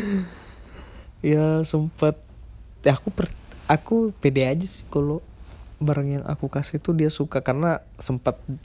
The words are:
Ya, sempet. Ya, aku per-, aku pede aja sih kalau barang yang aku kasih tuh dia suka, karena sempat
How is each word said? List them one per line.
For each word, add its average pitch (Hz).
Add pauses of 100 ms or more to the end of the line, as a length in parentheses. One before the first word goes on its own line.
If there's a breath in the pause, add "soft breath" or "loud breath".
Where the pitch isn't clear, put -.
(1200 loud breath)
Ya, 156
sempet. 151 (640)
Ya, -
aku -
per-, - (320)
aku 220
pede 135
aja 165
sih -
kalau 147 (560 loud breath)
barang 143
yang 143
aku 147
kasih 139
tuh 170
dia 151
suka, 143
karena 156 (160)
sempat 127 (240)